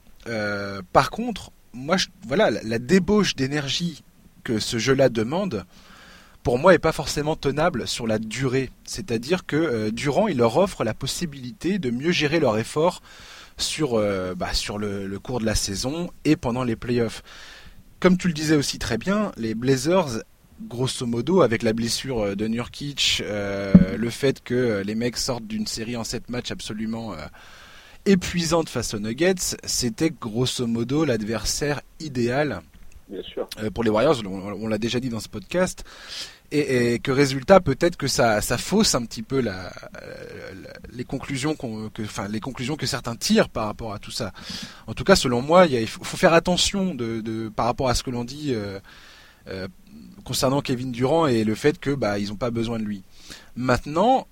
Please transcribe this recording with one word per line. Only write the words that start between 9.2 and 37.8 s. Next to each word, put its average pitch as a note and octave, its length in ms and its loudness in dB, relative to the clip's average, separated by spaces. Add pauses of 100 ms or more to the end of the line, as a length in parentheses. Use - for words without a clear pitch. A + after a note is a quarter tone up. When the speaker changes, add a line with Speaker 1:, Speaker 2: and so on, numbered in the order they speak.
Speaker 1:
que, - 100 -2
euh, A#2 360 0
Durant, C#3 360 2
il F3 80 0
leur A#2 220 4
offre F#3 260 2
la A2 100 -2
possibilité C#3+ 840 -4
de C3 100 -2
mieux C3 220 0
gérer D#3 300 2
leur A2+ 160 4
effort D#3 440 0 (540)
sur, - 380 -2
euh, G2 420 0
bah, F2 160 -6
sur - 260 -2
le, G2+ 300 -4
le G2 120 -6
cours B2 200 -4
de A2 60 0
la G#2 100 2
saison B2+ 540 -2 (160)
et D3+ 100 6
pendant B2+ 300 -2
les A2+ 100 0
playoffs. A#2 480 -2 (800)
Comme F3+ 160 6
tu F3+ 100 0
le E3+ 60 0
disais D3+ 240 2
aussi C3+ 200 0
très A#2 200 -2
bien, G3 400 0
les A2 180 -2
Blazers, C3+ 680 2 (460)
grosso B2+ 380 -4
modo, B2 380 4
avec A2+ 200 4
la A2+ 80 4
blessure, A#2 480 -2
euh, G2+ 160 0
de G#2 100 -2
Nurkic, A#2+ 800 -2
euh, G2+ 720 6
le A2+ 140 0
fait C3 340 0
que, - 100 -6
euh, A#2 300 2
les G#2+ 120 -2
mecs A#2 200 -2
sortent A#2+ 320 -4
d'une G#2+ 180 -4
série A2+ 300 -6
en A2+ 80 -4
sept - 260 -8
matchs A#2+ 220 -6
absolument, A2 600 -6
euh, D#2 60 -12 (840)
épuisante E3+ 640 2
face - 260 -6
aux G#2+ 60 -4
Nuggets, D3+ 640 0
c'était B2+ 460 -2
grosso A#2+ 580 -2
modo A#2 380 0
l'adversaire A#2 760 -2 (220)
idéal, B2+ 600 -2 (440)
Speaker 2:
Bien F#2 160 -10
sûr. - 240 -8 (140)
Speaker 1:
euh, G#2+ 100 -4
pour A#2 140 -2
les A2+ 40 2
Warriors, A#2 360 4
on, F#2+ 40 -8
on G2 380 -8
l'a A2 100 -2
déjà A#2 220 -2
dit C3 80 -6
dans A2+ 140 -6
ce - 80 -12
podcast, F3+ 560 -4 (640)
et, B2+ 420 2
et A#2 60 0
que C#3 120 -2
résultat, C#3 500 6
peut-être E3+ 360 0